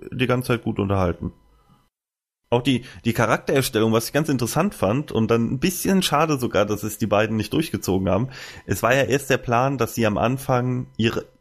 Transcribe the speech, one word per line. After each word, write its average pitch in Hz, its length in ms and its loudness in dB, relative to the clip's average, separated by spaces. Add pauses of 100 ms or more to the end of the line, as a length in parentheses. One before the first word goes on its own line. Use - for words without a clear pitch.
(120)
die 127 140 -2
ganze 123 220 0
Zeit 117 160 0
gut 107 140 -2
unterhalten. 95 540 0 (1200)
Auch 123 120 2
die, 120 220 0 (200)
die 117 100 0
Charaktererstellung, 117 800 2
was 113 140 2
ich - 60 -10
ganz 151 160 0
interessant 147 480 0
fand 120 340 0
und 110 180 0
dann 117 260 2
ein 131 40 -6
bisschen 185 440 0
schade 151 360 0
sogar, 104 280 0
dass 104 180 -4
es 107 140 -8
die 107 100 -2
beiden 107 280 2
nicht 107 160 -4
durchgezogen 95 560 0
haben. 104 200 0 (360)
Es - 180 -2
war 117 120 4
ja 135 80 4
erst 127 260 0
der 127 100 2
Plan, 131 380 0
dass 117 200 -2
sie 117 100 2
am 104 120 2
Anfang 123 680 -2 (100)
ihre, - 280 0 (160)